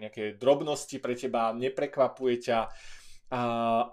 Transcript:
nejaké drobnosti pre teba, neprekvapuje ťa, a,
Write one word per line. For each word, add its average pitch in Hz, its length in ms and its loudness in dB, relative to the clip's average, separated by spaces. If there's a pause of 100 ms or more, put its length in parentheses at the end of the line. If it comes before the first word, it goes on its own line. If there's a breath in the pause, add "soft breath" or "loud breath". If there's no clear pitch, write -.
nejaké 107 320 -6
drobnosti 143 640 2
pre 123 160 -2
teba, 117 400 0
neprekvapuje 127 960 0
ťa, 113 80 4 (720 loud breath)
a, 123 100 -2 (520)